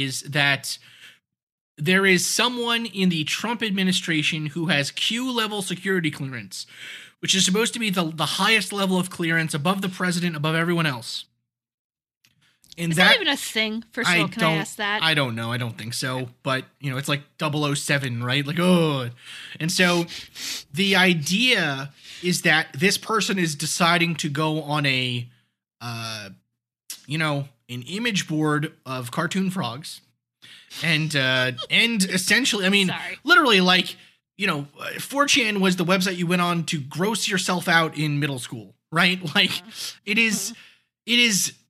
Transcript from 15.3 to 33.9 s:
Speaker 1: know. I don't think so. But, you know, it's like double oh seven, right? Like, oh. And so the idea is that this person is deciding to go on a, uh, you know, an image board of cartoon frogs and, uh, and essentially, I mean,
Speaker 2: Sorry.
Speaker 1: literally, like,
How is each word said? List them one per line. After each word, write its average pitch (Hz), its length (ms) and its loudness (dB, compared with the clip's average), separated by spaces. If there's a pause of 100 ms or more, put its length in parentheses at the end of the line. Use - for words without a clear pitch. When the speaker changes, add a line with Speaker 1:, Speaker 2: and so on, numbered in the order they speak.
Speaker 1:
know. 117 160 -4
I 120 60 -2
don't 117 180 -4
think 113 200 -10
so. 131 340 -4 (140)
But, 131 220 -2 (140)
you 139 120 -4
know, 127 60 -4
it's 139 120 -6
like 143 140 -2 (160)
double 151 260 0
oh 143 80 2
seven, 131 500 -2
right? 135 220 0
Like, 151 140 -2
oh. 160 500 4 (500)
And 160 120 -2
so 175 340 2 (640)
the 196 240 2
idea 175 960 2 (300)
is 175 220 0
that 160 300 4
this 185 260 2
person 214 400 -2
is 165 160 0
deciding 170 600 2
to 156 120 -4
go 156 320 -2
on 147 240 -2
a, 127 420 -2 (540)
uh, 113 480 -10 (800)
you 147 100 -4
know, 143 300 -2 (200)
an 123 140 -10
image 185 460 -4
board 151 460 0 (120)
of 127 240 -8
cartoon 180 400 -2
frogs 147 520 -8 (840)
and, 156 320 2
uh, 131 380 2 (160)
and 214 360 2
essentially, 208 600 2
I 185 40 4
mean, 202 180 4
Speaker 2:
Sorry. 175 360 -6
Speaker 1:
literally, 269 380 6
like, 180 340 4 (420)